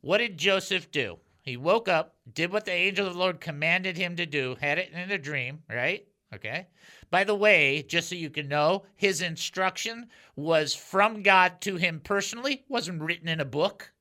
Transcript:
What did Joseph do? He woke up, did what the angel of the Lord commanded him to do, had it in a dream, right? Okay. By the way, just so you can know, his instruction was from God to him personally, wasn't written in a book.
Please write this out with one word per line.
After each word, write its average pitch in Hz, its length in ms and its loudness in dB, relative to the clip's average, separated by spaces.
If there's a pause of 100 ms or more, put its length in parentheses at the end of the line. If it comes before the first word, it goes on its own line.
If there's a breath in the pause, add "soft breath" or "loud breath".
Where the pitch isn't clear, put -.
What 165 180 0
did 226 180 -2
Joseph 185 540 0
do? 107 280 -4 (240)
He 127 140 -10
woke 196 320 2
up, 160 280 0 (180)
did 170 180 -2
what 214 140 -2
the 190 60 -4
angel 190 340 0
of 180 80 -4
the 175 40 -8
Lord 180 220 0
commanded 170 560 -2
him 175 200 -4
to 170 100 -4
do, 135 340 -4
had 147 180 0
it 185 140 -6
in 180 180 -8
a 202 60 -2
dream, 143 540 -6
right? 131 360 -2 (280)
Okay. 139 320 -8 (440 loud breath)
By 185 140 4
the 208 100 2
way, 160 540 6
just 170 220 -2
so 180 40 -6
you 160 140 -6
can 147 180 -6
know, 151 380 2 (100)
his 185 280 2
instruction 190 880 -4 (260 soft breath)
was 156 380 2
from 208 480 2
God 185 400 6
to 196 140 -4
him 165 280 -2
personally, 233 640 -4
wasn't 175 320 -4
written 160 260 -6
in 160 140 -2
a 139 60 -2
book. 151 440 -2 (100)